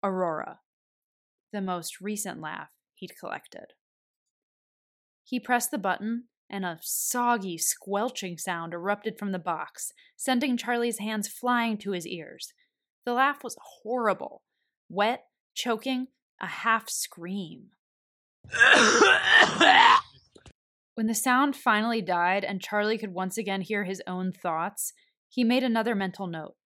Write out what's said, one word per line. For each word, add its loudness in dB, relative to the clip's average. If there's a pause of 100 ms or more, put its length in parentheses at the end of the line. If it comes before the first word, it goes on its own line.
Aurora. -4 (920)
The -4
most -6
recent -6
laugh -10 (240)
he'd -16
collected. -12 (1500)
He -6
pressed 0
the -4
button, -2 (220)
and -6
a -6
soggy, -2
squelching -4
sound -6
erupted -4
from -4
the -2
box, -8 (240)
sending 0
Charlie's -2
hands -4
flying -2
to -6
his -6
ears. -14 (500)
The -4
laugh 0
was -10 (240)
horrible. -2 (440)
Wet, 0 (300)
choking, -4 (320)
a -6
half -2
scream. -10 (720)
<coughs> 6 (920)
When 0
the 0
sound 2
finally 2
died 2
and -4
Charlie 0
could -8
once -4
again -4
hear -2
his -6
own -4
thoughts, -6 (340)
he -2
made 4
another 0
mental -2
note. -10 (140)